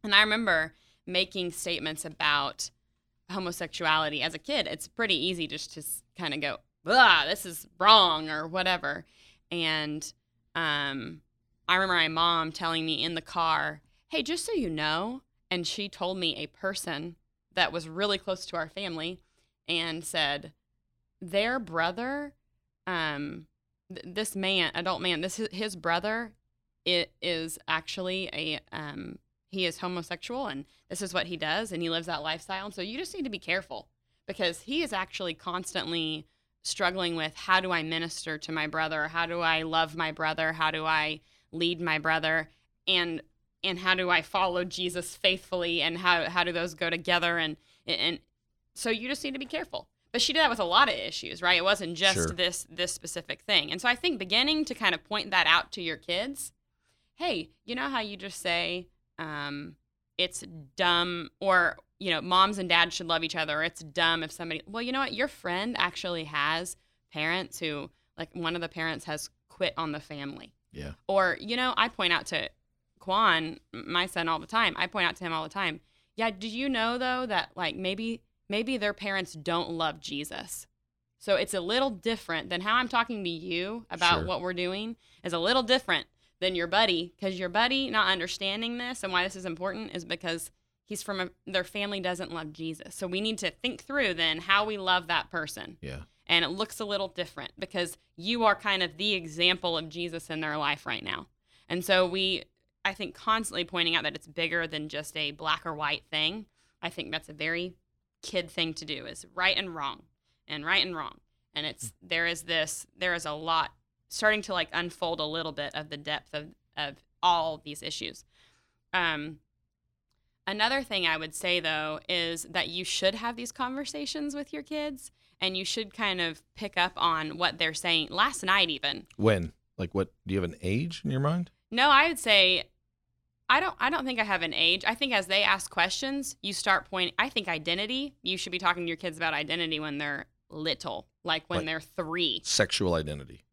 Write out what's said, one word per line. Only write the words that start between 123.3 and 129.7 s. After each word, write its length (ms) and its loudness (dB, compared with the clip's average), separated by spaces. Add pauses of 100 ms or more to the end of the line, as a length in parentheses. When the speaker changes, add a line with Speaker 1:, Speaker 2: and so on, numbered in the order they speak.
Speaker 1:
these 160 -10
conversations 840 -6
with 180 -8
your 100 -8
kids, 480 -6 (280)
and 180 0
you 80 -4
should 280 -4
kind 280 0
of 200 -2 (140)
pick 220 -6
up 200 4
on 400 2
what 200 2
they're 160 2
saying. 380 2
Last 320 0
night, 260 6
even. 380 -2 (100)
Speaker 2:
When? 360 4 (240)